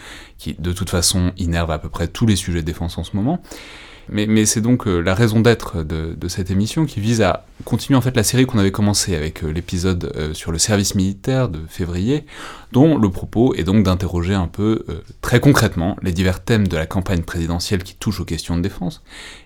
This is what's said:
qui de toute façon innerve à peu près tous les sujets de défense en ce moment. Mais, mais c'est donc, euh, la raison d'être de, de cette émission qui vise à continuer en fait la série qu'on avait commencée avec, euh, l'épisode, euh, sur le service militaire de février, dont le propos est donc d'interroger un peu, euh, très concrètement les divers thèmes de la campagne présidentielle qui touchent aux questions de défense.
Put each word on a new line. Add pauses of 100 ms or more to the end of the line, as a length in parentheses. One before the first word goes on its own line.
(360)
qui
de
toute
façon
innerve
à
peu
près
tous
les
sujets
de
défense
en
ce
moment. (680)
Mais,
mais
c'est
donc,
euh,
la
raison
d'être
de,
de
cette
émission
qui
vise
à (180)
continuer
en
fait
la
série
qu'on
avait
commencée
avec,
euh,
l'épisode,
euh,
sur
le
service
militaire
de
février, (460)
dont
le
propos
est
donc
d'interroger
un
peu,
euh, (180)
très
concrètement
les
divers
thèmes
de
la
campagne
présidentielle
qui
touchent
aux
questions
de
défense. (420)